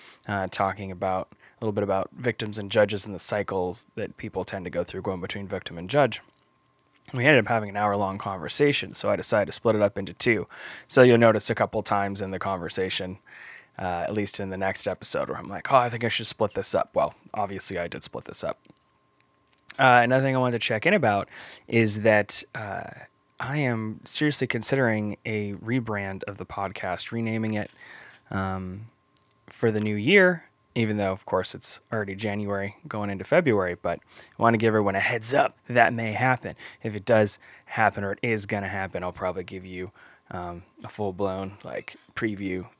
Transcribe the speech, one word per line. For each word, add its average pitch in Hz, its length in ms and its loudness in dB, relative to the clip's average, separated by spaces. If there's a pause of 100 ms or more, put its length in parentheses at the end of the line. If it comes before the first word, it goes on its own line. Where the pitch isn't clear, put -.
(280)
uh, 98 240 -2
talking 95 400 -2
about 92 400 -4
a - 340 -14
little 107 80 0
bit 101 100 0
about 95 320 0
victims 107 420 -4
and 101 140 -8
judges 104 340 4
and 107 80 -8
the 87 60 -8
cycles 92 680 -2 (100)
that 98 200 -8
people 92 300 -6
tend 95 180 -8
to 87 60 -8
go 85 120 -2
through 92 200 -8
going 95 180 -4
between 98 260 -8
victim 92 320 -8
and 90 120 -10
judge. 135 320 2 (920)
We 127 120 0
ended 139 180 6
up 98 60 -4
having 110 180 0
an 98 80 -12
hour-long 101 420 0
conversation, 98 760 -2
so - 160 -2
I 101 80 2
decided 104 300 0
to - 40 -10
split 110 240 2
it 107 60 0
up 101 160 2
into 95 160 -8
two. 110 340 2 (400)
So - 140 6
you'll 123 160 10
notice 113 320 6
a 113 60 0
couple 104 280 0
times 101 380 0
in 95 100 -4
the 92 80 -6
conversation, 92 760 -4 (600)
uh, - 40 -10 (260)
at 101 60 -4
least 104 260 -2
in 98 120 -6
the 95 60 -6
next 95 300 -2
episode, 80 400 -2
where - 100 -6
I'm - 120 -12
like, 98 200 -8
"Oh, 139 60 4
I 123 140 4
think 117 160 -4
I - 20 0
should 110 200 -2
split - 260 -2
this - 200 -2
up." - 200 0
Well, - 200 0 (200)
obviously 98 440 -4
I 85 120 -4
did - 140 -10
split - 200 -10
this - 180 -8
up. - 160 -4 (1200)
Uh, 127 240 8
another 127 220 4
thing 131 140 0
I - 20 2
wanted 120 220 0
to - 40 -2
check 110 200 -2
in 180 80 4
about 107 340 2 (400)
is 107 360 4
that, 107 380 4 (140)
uh, 101 300 -8 (520)
I 135 200 -4
am 113 480 -2
seriously 147 420 0
considering 110 800 0
a 104 300 -4
rebrand 107 680 -4
of 101 140 -10
the 95 80 -10
podcast, 92 680 -6
renaming 110 440 -2
it, 104 140 -4 (600)
um, 95 540 -6 (600)
for - 240 0
the 107 100 -2
new 107 140 0
year, 180 500 4 (300)
even 107 220 0
though, 98 140 0
of 95 140 -8
course, - 300 0
it's - 240 -6 (120)
already 104 240 -4
January 101 600 -4 (120)
going 104 220 -4
into 95 160 -6
February, 107 500 2
but 87 240 -4 (400)
I - 20 -2
wanna 113 160 6
give 110 120 2
everyone 104 260 4
a 98 40 0
heads 117 340 0
up 143 240 2 (100)
that 120 260 4
may 113 200 -4
happen. 123 420 0 (280)
If 110 120 -6
it 101 100 -8
does 107 340 6 (260)
happen 107 380 2
or 98 100 -2
it - 80 -8
is 110 240 0
gonna 101 240 -4
happen, 95 340 -6
I'll 90 80 -4
probably 92 320 -6
give 92 220 -12
you, 92 260 -10 (380)
um, 87 320 -10 (220)
a - 40 -12
full-blown, 98 760 -4
like, - 320 -12 (200)
preview, 95 520 -4 (120)